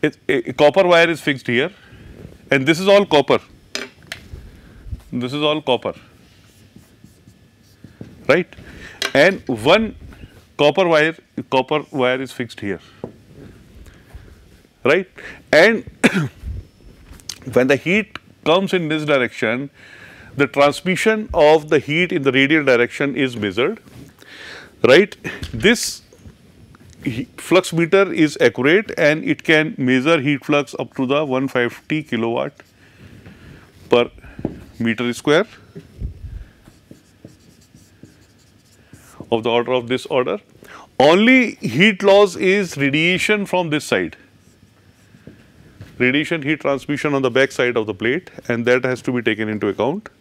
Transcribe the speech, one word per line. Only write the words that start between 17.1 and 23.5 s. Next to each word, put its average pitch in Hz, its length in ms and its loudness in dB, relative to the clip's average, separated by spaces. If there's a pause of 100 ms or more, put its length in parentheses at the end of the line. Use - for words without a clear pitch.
when 127 140 4
the 139 100 4
heat 196 420 -4 (240)
comes 180 300 0
in 170 160 -2
this 156 160 -4
direction, 127 640 -2 (680)
the 139 100 2
transmission 180 880 0
of 151 360 4
the 156 100 4
heat 160 320 -2
in 160 120 -4
the 131 100 2
radial 139 320 2
direction 127 500 0
is 127 220 -4
measured, 110 420 -4 (1040)